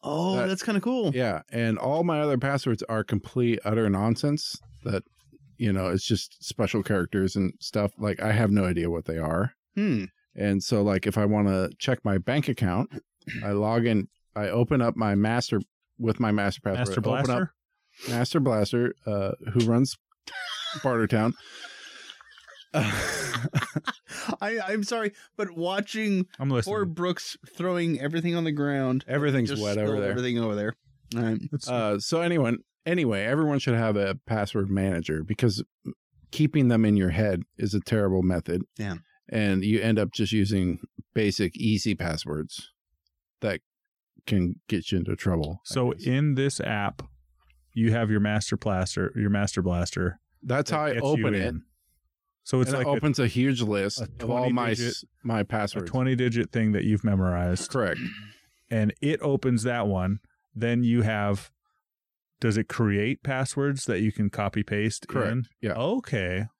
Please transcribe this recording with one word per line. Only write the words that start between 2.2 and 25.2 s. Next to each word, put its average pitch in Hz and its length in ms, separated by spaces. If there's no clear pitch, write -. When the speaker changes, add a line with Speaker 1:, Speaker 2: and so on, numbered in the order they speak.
Speaker 2:
other 143 180
passwords 135 460
are 110 200
complete, 117 600
utter 110 260
nonsense 113 680
that, 98 200
you 107 140
know, 95 160
it's 92 180
just - 360
special 104 400
characters 95 540
and 95 240
stuff. 104 380
Like, 104 220
I 110 120
have 107 180
no 101 140
idea 85 260
what 85 140
they 82 140
are. 82 340
Speaker 1:
Hmm. 107 300
Speaker 2:
And 98 280
so, 107 200
like, 98 240
if 104 120
I 107 80
wanna 98 420
check 127 260
my 98 140
bank 139 300
account, 107 420
<clears throat> 113 260
I 101 80
log 110 340
in, 107 220
I 104 140
open 120 340
up 117 140
my 107 180
master, 110 460
with 110 200
my 110 140
master 101 300
password. 104 260
Speaker 3:
Master 98 120
Speaker 2:
Open 110 200
up 135 60
Speaker 3:
Blaster? 143 260
Speaker 2:
Master 123 320
Blaster, 120 540
uh, 101 260
who 120 140
runs 120 320
<laughs> - 400
Bartertown. 117 560
<laughs> - 20
Speaker 1:
I, 220 260
I'm 208 180
sorry, 220 280